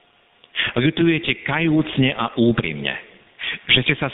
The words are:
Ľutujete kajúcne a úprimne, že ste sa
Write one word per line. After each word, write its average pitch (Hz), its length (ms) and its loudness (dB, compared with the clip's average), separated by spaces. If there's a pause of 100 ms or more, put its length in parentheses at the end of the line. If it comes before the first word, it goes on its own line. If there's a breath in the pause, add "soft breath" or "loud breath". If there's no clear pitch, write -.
(800 loud breath)
Ľutujete 160 640 0
kajúcne 151 720 0
a 117 240 -4
úprimne, 80 560 0 (720 loud breath)
že 127 160 2
ste 147 160 0
sa 143 140 -2